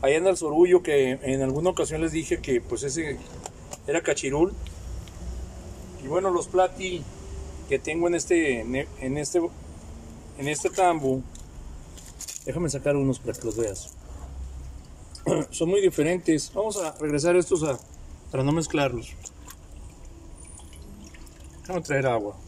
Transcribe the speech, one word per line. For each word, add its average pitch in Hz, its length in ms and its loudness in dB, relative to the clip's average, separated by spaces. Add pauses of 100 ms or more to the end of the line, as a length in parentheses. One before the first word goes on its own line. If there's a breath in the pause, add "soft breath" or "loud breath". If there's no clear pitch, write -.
Ahí 139 120 6
anda 175 160 4
el 180 60 4
sorullo 170 460 8
que 139 300 4 (100)
en 135 200 2
alguna 143 280 2
ocasión 156 300 0
les 160 120 0
dije 156 280 0
que 123 200 2
pues 120 220 -4
ese 143 360 -4 (680)
era 160 160 0
cachirul. 151 500 2 (1500)
Y 131 40 -8
bueno, 185 220 4
los 175 180 2
plati 185 540 2 (680)
que 139 100 2
tengo 165 300 0
en 175 60 4
este, 156 460 4
en 131 580 -2
este, 151 220 2 (1000)
en 139 100 -2
este 151 220 0
tambo, 151 500 4 (1300)
déjame 151 240 -2
sacar 143 260 2
unos 135 220 2
para 113 200 -4
que - 60 -12
los 110 120 -2
veas. 107 380 -2 (1300)
<clears throat> - 240 0
Son - 180 0
muy 196 120 4
diferentes. 165 720 4
Vamos 208 240 0
a 160 140 -2
regresar 151 440 2
estos 175 260 4
a, 139 160 0 (520)
para 131 120 0
no 143 100 4
mezclarlos. 139 640 0 (2500)
Déjame 180 220 -4
traer 139 240 2
agua. 107 300 0 (120)